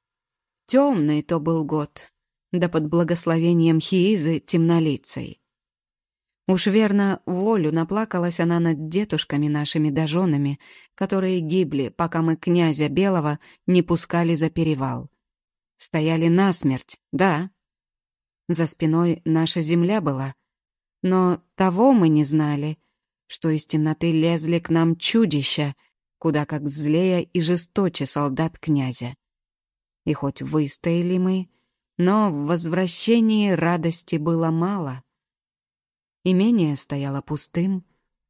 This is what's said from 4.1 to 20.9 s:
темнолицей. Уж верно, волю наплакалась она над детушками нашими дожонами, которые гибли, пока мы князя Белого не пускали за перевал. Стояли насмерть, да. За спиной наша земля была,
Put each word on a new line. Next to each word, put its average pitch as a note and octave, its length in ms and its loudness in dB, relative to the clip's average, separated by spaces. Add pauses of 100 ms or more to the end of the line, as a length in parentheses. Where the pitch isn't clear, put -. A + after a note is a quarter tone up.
темнолицей. E3 1000 0 (1080)
Уж F#3 200 0
верно, G3+ 580 2
волю F#3 460 0
наплакалась F3 680 -2
она E3+ 200 2
над D#3+ 300 0
детушками D#3 580 -4
нашими D3 420 -2
дожонами, D3 720 0 (340)
которые F#3+ 460 -2
гибли, D#3 500 -2
пока E3+ 320 -4
мы E3 140 2
князя D#3+ 540 0
Белого D#3+ 500 0 (260)
не F3+ 160 4
пускали E3+ 540 0
за D#3 160 0
перевал. C3+ 580 -2 (680)
Стояли D#3+ 500 0
насмерть, E3+ 720 0 (100)
да. F3 380 0 (1000)
За E3 160 0
спиной E3 600 0
наша D#3+ 340 0
земля E3+ 400 0
была, C3+ 340 -4 (680)